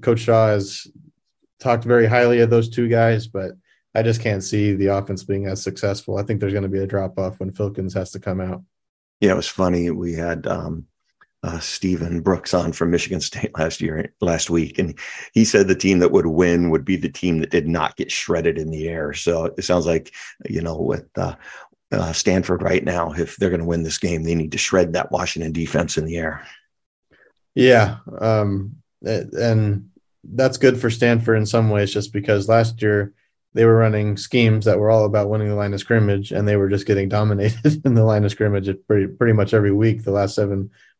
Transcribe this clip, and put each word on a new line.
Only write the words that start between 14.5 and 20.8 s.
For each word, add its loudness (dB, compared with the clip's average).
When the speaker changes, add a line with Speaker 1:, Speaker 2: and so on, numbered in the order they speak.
Speaker 2:
week, 0
and -4
he 4
said 4
the 4
team 2
that 4
would 4
win 2
would 0
be 0
the -4
team -2
that -4
did 0
not -2
get -8
shredded -2
in -8
the -8
air. -6
So -2
it -8
sounds 0
like, -2
you -4
know, -6
with, -4